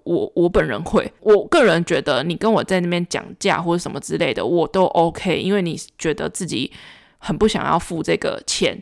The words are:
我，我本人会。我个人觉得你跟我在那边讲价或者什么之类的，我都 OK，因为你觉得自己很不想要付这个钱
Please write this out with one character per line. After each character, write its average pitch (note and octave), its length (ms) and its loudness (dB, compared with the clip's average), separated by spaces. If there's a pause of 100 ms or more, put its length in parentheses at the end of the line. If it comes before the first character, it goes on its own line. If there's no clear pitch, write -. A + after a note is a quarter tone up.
我， E3+ 320 -2
我 F3 140 4
本 F3 180 2
人 A#2+ 160 -6
会。 F3 360 0
我 G#3 280 6
个 D#4+ 160 6
人 E3+ 220 4
觉 D#3 160 0
得 C3 220 0
你 E3 120 -4
跟 A3 160 0
我 F3 120 2
在 F#3 160 0
那 F3 80 -2
边 F3 200 -2
讲 - 160 -4 (160)
价 F3+ 220 0
或 E3+ 140 0
者 - 20 2
什 D#3+ 140 -8
么 C#3 80 -8
之 - 180 -4
类 C#3+ 160 0
的， F#2 100 -4
我 D#3+ 240 0
都 F#3+ 180 2
OK， E3+ 540 0
因 F#3+ 140 -2
为 G3+ 80 0
你 E3+ 180 -6 (180)
觉 D#3+ 140 -2
得 D3+ 160 -4
自 - 160 -8
己 C#3 280 -6 (480)
很 - 180 -6
不 A3 100 4
想 G#3+ 180 -2
要 D3 120 2
付 E3+ 240 -6
这 - 160 0
个 - 300 -4
钱 - 340 -2